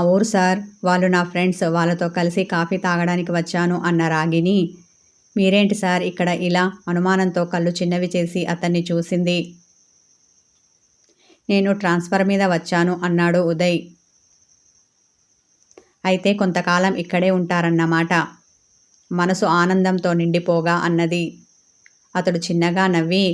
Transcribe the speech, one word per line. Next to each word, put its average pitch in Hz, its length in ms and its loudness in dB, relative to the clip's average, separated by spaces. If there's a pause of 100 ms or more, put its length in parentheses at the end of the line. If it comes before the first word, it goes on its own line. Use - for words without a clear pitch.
ఊరు 185 240 4
సార్, 185 340 2 (240)
వాళ్ళు 180 240 2
నా 180 160 2
ఫ్రెండ్స్, 180 400 -2
వాళ్ళతో 170 440 0
కలిసి 175 360 -2
కాఫీ 175 320 -2
తాగడానికి 175 560 -2
వచ్చాను," 175 480 0
అన్న 170 280 0
రాగిని, 165 480 0 (800)
"మీరేంటి 196 380 2
సార్ 180 280 -2
ఇక్కడ 175 260 -2 (120)
ఇలా?" 180 240 0 (240)
అనుమానంతో 180 560 0
కళ్ళు 175 260 -2
చిన్నవి 175 380 -2
చేసి 175 380 -2
అతన్ని 175 360 -2
చూసింది. 175 560 -2 (2000)
"నేను 196 260 2
ట్రాన్స్ఫర్ 190 520 0
మీద 196 160 2
వచ్చాను," 175 500 0 (120)
అన్నాడు 175 420 2
ఉదయ్. 170 340 0 (2250)
"అయితే 190 300 2
కొంతకాలం 180 640 2
ఇక్కడే 180 340 0
ఉంటారన్నమాట." 170 800 0 (1000)
మనసు 180 420 0
ఆనందంతో 185 600 2
నిండిపోగా 170 680 0
అన్నది. 170 460 0 (920)
అతడు 180 240 -2
చిన్నగా 175 480 0
నవ్వి 180 480 2